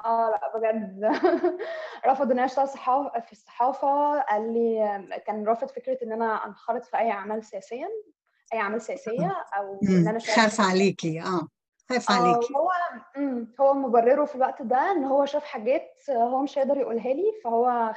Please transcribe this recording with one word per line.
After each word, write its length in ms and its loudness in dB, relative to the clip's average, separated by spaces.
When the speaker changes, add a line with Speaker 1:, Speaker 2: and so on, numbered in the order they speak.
Speaker 1:
آه، 240 2
لا 280 -2
بجد. 440 -2
<laughs> 960 -2
رفض 180 2
إن 120 2
أنا 80 2
أشتغل 220 0
صحا-، 520 -2
في 120 -12
الصحافة، 920 0
قال 320 -2
لي، 720 0
كان 180 -6
رافض 260 0
فكرة 320 -6
إن 80 -8
أنا 340 -2
أنخرط 400 -6
في 120 -4
أي 140 2
أعمال 320 -6
سياسيا، 440 -10
أي 60 -2
أعمال 220 -4
سياسية، 460 -4
Speaker 2:
آه. 320 -6
Speaker 1:
أو 240 -8
Speaker 2:
مم. 120 2
Speaker 1:
إن 120 6
أنا 100 -2
أشارك 220 2
Speaker 2:
خاف 160 4
Speaker 1:
في 60 0
Speaker 2:
عليكي، 600 2
آه. 260 -4
خاف 220 0
Speaker 1:
آه، 20 6
Speaker 2:
عليكي. 420 4
Speaker 1:
هو، 140 2
مم، 440 -4
هو 120 6
مبرره 520 4
في 100 -8
الوقت 260 -2
ده 300 2
إن 120 0
هو 220 2
شاف 180 -2
حاجات 480 -2
هو 320 2
مش 160 -4
هيقدر 200 2
يقولها 360 -2
لي، 180 0
فهو 540 2